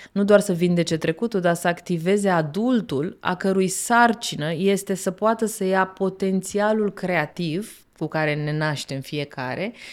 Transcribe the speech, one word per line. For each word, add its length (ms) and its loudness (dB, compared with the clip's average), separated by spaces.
nu 120 0
doar 160 8
să 140 0
vindece 440 2
trecutul, 440 -2
dar 140 2
să 120 -2
activeze 600 0
adultul 920 0
a 160 -2
cărui 320 2
sarcină 840 2
este 400 0
să 180 -2
poată 340 0
să 180 -4
ia 220 2
potențialul 1080 -2
creativ 920 -4
cu 100 -4
care 280 0
ne 220 -2
naștem 440 -4
fiecare 720 -6